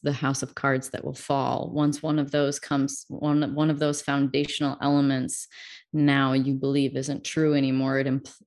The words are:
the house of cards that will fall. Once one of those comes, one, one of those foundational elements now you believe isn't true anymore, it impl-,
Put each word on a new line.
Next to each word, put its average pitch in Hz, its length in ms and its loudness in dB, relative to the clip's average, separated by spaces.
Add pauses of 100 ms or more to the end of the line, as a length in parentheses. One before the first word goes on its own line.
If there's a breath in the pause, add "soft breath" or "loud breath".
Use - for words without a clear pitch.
the 143 100 0
house 135 300 -2
of 131 100 -8
cards 135 380 0
that - 120 -10
will 139 120 -8
fall. 127 580 -2
Once 147 300 0
one 151 160 0
of 143 100 -2
those 143 300 0
comes, 139 480 -4
one, 147 480 0
one 156 160 2
of 143 80 -2
those 147 220 0
foundational 139 800 0
elements 139 680 0 (440 loud breath)
now 139 420 4
you 135 200 2
believe 135 420 0
isn't 139 280 -4
true 156 320 2
anymore, 135 440 2
it 135 80 2
impl-, 135 280 -2 (120)